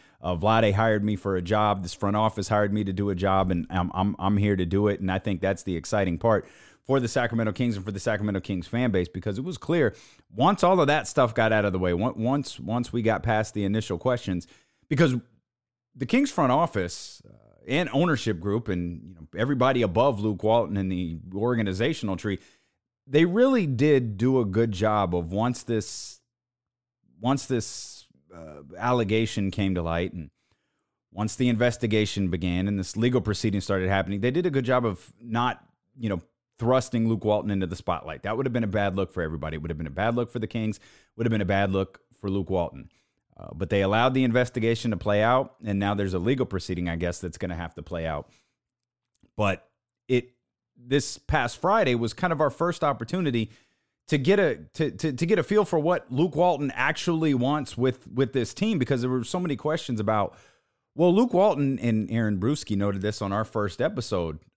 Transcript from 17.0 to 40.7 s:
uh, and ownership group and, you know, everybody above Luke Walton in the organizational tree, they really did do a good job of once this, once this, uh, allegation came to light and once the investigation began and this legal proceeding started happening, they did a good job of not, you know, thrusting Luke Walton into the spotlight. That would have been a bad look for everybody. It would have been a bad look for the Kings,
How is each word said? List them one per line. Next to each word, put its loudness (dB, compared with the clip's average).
uh, -20
and 0
ownership 2
group -2
and, -4
you -20
know, -20
everybody 2
above 2
Luke -2
Walton 2
in 0
the -4
organizational -2
tree, -4
they 4
really 4
did 4
do 4
a 2
good 2
job 2
of -2
once -2
this, -6
once 0
this, -6
uh, -16
allegation 0
came -2
to 0
light -2
and -12
once -4
the 2
investigation 2
began 0
and 0
this -6
legal 2
proceeding -2
started -2
happening, 0
they 0
did -2
a 0
good 0
job 2
of -4
not, -2
you -4
know, -2
thrusting 2
Luke -2
Walton 2
into 0
the -6
spotlight. -6
That -4
would -2
have -2
been 0
a -2
bad 0
look -2
for -4
everybody. -6
It -8
would -8
have -6
been -6
a -10
bad -2
look -2
for -6
the -4
Kings, -4